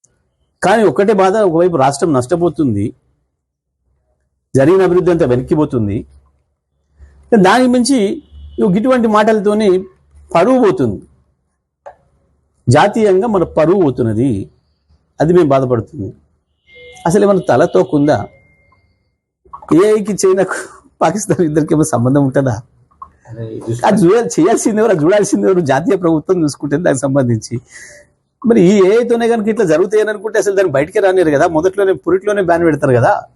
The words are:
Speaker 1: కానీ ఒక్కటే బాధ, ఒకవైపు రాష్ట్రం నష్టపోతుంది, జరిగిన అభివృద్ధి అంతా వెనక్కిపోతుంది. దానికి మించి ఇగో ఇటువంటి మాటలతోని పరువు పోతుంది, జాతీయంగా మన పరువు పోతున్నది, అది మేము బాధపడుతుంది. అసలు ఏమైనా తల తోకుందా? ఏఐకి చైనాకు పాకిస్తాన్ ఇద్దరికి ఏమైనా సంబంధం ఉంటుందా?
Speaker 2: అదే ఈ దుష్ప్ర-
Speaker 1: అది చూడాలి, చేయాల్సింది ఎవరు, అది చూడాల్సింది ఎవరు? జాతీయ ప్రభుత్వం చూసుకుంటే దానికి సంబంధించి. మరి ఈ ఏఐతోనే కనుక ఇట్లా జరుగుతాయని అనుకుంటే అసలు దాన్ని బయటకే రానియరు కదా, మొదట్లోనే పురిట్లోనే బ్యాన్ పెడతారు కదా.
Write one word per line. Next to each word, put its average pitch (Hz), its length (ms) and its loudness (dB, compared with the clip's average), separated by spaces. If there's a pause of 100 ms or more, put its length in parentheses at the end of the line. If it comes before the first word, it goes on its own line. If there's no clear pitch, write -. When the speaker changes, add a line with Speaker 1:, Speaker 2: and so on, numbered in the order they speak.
(680)
Speaker 1:
కానీ 220 160 2
ఒక్కటే 202 300 2
బాధ, 190 240 2
ఒకవైపు 175 380 0
రాష్ట్రం 139 380 0
నష్టపోతుంది, 135 800 -2 (1600)
జరిగిన 160 260 4
అభివృద్ధి 175 300 0
అంతా 165 140 0
వెనక్కిపోతుంది. 127 800 -2 (1400)
దానికి 240 280 4
మించి 247 540 0 (360)
ఇగో 226 120 0
ఇటువంటి 233 360 0
మాటలతోని 208 760 0 (520)
పరువు 233 300 2
పోతుంది, 123 360 -2 (1700)
జాతీయంగా 202 580 2
మన 196 160 -2
పరువు 170 380 0
పోతున్నది, 120 680 -2 (720)
అది 160 120 2
మేము 175 140 4
బాధపడుతుంది. 127 640 -2 (920)
అసలు 196 180 2
ఏమైనా 196 240 2
తల 139 160 2
తోకుందా? 147 640 0 (1500)
ఏఐకి 208 400 2
చైనాకు - 760 -4 (140)
పాకిస్తాన్ 175 400 -2
ఇద్దరికి 156 320 -2
ఏమైనా 156 100 0
సంబంధం 131 400 0
ఉంటుందా? 131 380 -2 (680)
Speaker 2:
అదే 117 260 -14
ఈ - 40 -12
దుష్ప్ర- 120 340 -2
Speaker 1:
అది 208 120 4
చూడాలి, 226 220 2
చేయాల్సింది 214 540 0
ఎవరు, 226 100 2
అది 156 120 0
చూడాల్సింది 202 440 0
ఎవరు? 185 120 2
జాతీయ 165 360 0
ప్రభుత్వం 170 480 -2
చూసుకుంటే 143 340 -4
దానికి 156 220 -2
సంబంధించి. 123 640 -2 (840)
మరి 226 160 4
ఈ 185 260 4
ఏఐతోనే 233 400 0
కనుక 220 200 -2
ఇట్లా 220 180 -2
జరుగుతాయని 202 440 0
అనుకుంటే 214 300 -6
అసలు 196 160 -2
దాన్ని 185 180 0
బయటకే 151 260 -2
రానియరు 185 320 2
కదా, 147 160 2
మొదట్లోనే 185 460 0
పురిట్లోనే 196 480 -2
బ్యాన్ 170 220 0
పెడతారు 143 320 0
కదా. 147 260 0 (140)